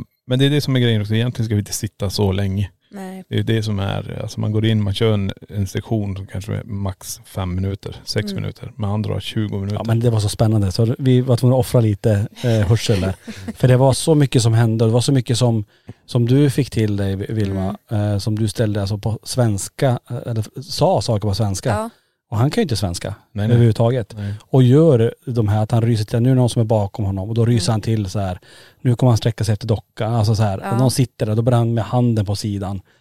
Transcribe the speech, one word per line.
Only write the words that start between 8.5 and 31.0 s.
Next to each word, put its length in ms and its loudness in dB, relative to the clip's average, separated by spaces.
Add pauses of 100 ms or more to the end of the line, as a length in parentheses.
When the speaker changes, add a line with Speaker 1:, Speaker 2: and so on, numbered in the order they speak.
Speaker 1:
Men 140 -6
han 120 -2
drar 180 -6
tjugo 380 -6
minuter. 180 -4
Speaker 3:
Ja, 80 -6
men 160 0
det 100 2
var 100 2
så 100 -2
spännande. 420 2
Så 280 0
vi 220 4
var 160 2
tvungna 180 4
att 40 4
offra 220 2
lite, 460 2 (160)
eh, 80 2 (160)
hörsel 340 2
där. 140 -2 (200)
Speaker 2:
<laughs> 200 -12
Speaker 3:
För 120 2
det 100 6
var 160 4
så 220 2
mycket 260 4
som 120 4
hände. 320 4
Det 60 4
var 100 4
så 100 0
mycket 260 0
som, 280 2 (400)
som 200 0
du 240 4
fick 200 0
till 280 0
dig, 180 -2
Vilma, 640 -2 (120)
Speaker 2:
Mm. 220 0
Speaker 3:
eh, 60 0
som 220 -2
du 80 0
ställde 340 -2
alltså 160 -4
på 260 -4
svenska, 760 -2 (100)
eh, 160 -8
eller 360 -6
sa 400 0
saker 260 -2
på 80 0
svenska. 340 -2
Speaker 2:
Ja. 200 -2 (400)
Speaker 3:
Och 80 -4
han 140 2
kan 100 0
ju 20 2
inte 140 -2
svenska 300 -4
Speaker 1:
Nej, 100 -10 (140)
nej. 140 -4
Speaker 3:
överhuvudtaget. 720 2
Speaker 1:
Nej. 240 -6
Speaker 3:
Och 220 4
gör 520 6 (100)
de 220 0
här 160 2
att 80 -4
han 100 2
ryser 240 0
till, 140 -2
nu 100 4
är 60 4
det 60 4
någon 80 4
som 100 0
är 60 2
bakom 400 0
honom 240 -4
och 60 -4
då 100 4
ryser 240 2
Speaker 1:
Mm. 40 0
Speaker 3:
han 80 -2
till 280 -2
så 100 -6
här. 200 -4 (420)
Nu 140 2
kommer 160 4
han 60 4
sträcka 260 -2
sig 100 0
efter 140 -4
dockan. 480 -4
Alltså 200 2
så 80 2
här, 200 0
Speaker 2:
Ja. 80 -6
Speaker 3:
och 60 0
någon 140 4
sitter 340 -2